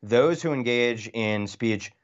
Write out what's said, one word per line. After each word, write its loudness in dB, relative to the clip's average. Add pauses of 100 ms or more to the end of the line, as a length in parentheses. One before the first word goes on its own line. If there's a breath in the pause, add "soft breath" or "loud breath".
those 2
who -2
engage 0
in -2
speech -4 (120)